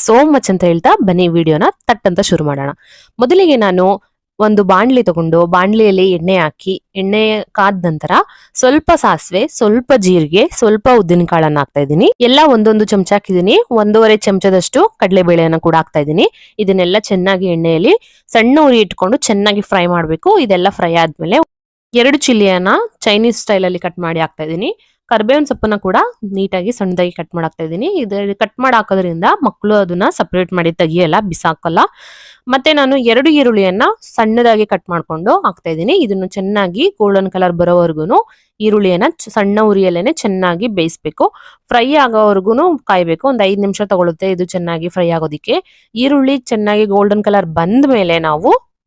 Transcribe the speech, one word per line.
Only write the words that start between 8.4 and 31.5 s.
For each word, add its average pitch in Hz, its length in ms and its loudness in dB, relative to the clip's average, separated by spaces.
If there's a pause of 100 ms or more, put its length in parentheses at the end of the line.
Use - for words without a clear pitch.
ಸ್ವಲ್ಪ 277 420 0
ಸಾಸಿವೆ, 196 500 -2
ಸ್ವಲ್ಪ 233 500 0
ಜೀರಿಗೆ, 185 580 2
ಸ್ವಲ್ಪ 214 340 0 (100)
ಉದ್ದಿನ 175 260 2
ಕಾಳನ್ನ 156 340 0
ಹಾಕ್ತಾ 143 220 -2
ಇದ್ದೀನಿ. 156 400 2
ಎಲ್ಲ 247 260 4
ಒಂದೊಂದು 220 380 2
ಚಮಚ 202 280 -2
ಹಾಕಿದ್ದೀನಿ. 196 440 0 (140)
ಒಂದೂವರೆ 220 460 4
ಚಮಚದಷ್ಟು 196 720 0 (100)
ಕಡಲೆಬೇಳೆಯನ್ನ 175 580 2
ಕೂಡ 165 200 0
ಹಾಕ್ತಾ 160 240 -2
ಇದ್ದೀನಿ. 156 260 0 (320)
ಇದನ್ನೆಲ್ಲ 190 400 0
ಚೆನ್ನಾಗಿ 190 480 -2
ಎಣ್ಣೆಯಲ್ಲಿ 165 480 0 (340)
ಸಣ್ಣ 240 380 2
ಉರಿ 247 140 4
ಇಟ್ಕೊಂಡು 190 360 -2
ಚೆನ್ನಾಗಿ 208 440 -2
ಫ್ರೈ 185 260 -2
ಮಾಡ್ಬೇಕು. 175 520 0
ಇದೆಲ್ಲ 190 320 0
ಫ್ರೈ 170 240 -2
ಆದ್ಮೇಲೆ 165 440 0 (560)
ಎರಡು 262 240 2
ಚಿಲ್ಲಿಯನ್ನ 190 500 0 (320)
ಚೈನೀಸ್ 220 380 0
ಸ್ಟೈಲ್ 190 260 -2
ಅಲ್ಲಿ 180 140 -2
ಕಟ್ 175 200 -8
ಮಾಡಿ 165 220 -4
ಹಾಕ್ತಾ 156 240 -6
ಇದ್ದೀನಿ. 170 260 -6 (380)
ಕರ್ಬೇವಿನ 240 360 0
ಸೊಪ್ಪನ್ನ 214 320 -4
ಕೂಡ 196 200 -2 (280)
ನೀಟಾಗಿ 190 480 -4
ಸಣ್ಣದಾಗಿ 180 380 -4
ಕಟ್ 175 240 -12
ಮಾಡಿ 170 100 -4
ಹಾಕ್ತಾ 160 200 -8
ಇದ್ದೀನಿ. 175 240 -6 (120)
ಇದು 202 340 -6
ಕಟ್ 208 240 -6
ಮಾಡಿ 254 180 0
ಹಾಕೋದ್ರಿಂದ 185 480 -2 (200)
ಮಕ್ಕಳು 208 300 -2
ಅದನ್ನ 180 360 0
ಸಪರೇಟ್ 180 420 -4
ಮಾಡಿ 170 200 0
ತೆಗಿಯಲ್ಲ, 165 480 0
ಬಿಸಾಕಲ್ಲ. 170 580 -4 (720)